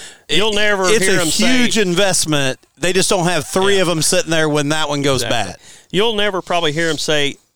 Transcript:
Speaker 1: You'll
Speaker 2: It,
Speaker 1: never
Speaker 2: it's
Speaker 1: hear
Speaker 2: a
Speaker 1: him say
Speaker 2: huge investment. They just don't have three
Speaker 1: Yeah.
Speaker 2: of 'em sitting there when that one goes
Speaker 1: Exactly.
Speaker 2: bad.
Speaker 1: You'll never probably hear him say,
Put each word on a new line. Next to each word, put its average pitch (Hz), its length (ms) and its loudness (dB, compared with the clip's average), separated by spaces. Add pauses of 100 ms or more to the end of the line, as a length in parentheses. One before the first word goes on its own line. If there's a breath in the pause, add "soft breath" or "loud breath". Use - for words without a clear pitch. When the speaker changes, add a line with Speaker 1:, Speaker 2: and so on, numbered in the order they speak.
(280 loud breath)
Speaker 1:
You'll 208 240 2
Speaker 2:
It, 202 40 -2
Speaker 1:
never 208 300 2
Speaker 2:
it's 214 200 2
Speaker 1:
hear 190 120 2
Speaker 2:
a 180 40 2
Speaker 1:
him 160 60 0
say 247 340 2
Speaker 2:
huge 226 160 0
investment. 170 800 0 (180)
They 175 160 -2
just 190 160 0
don't 185 180 0
have 170 200 -2
three 196 300 0
Speaker 1:
Yeah. 190 60 2
Speaker 2:
of 165 60 2
'em 160 140 -2
sitting 170 280 0
there 156 200 2
when 147 180 0
that 156 220 -2
one 143 120 -4
goes 131 200 0
Speaker 1:
Exactly. 110 320 -4
Speaker 2:
bad. - 60 -20 (300 loud breath)
Speaker 1:
You'll 220 240 0
never 202 280 -2
probably 165 300 -2
hear 165 180 -2
him 147 80 -4
say, 143 380 -2 (180)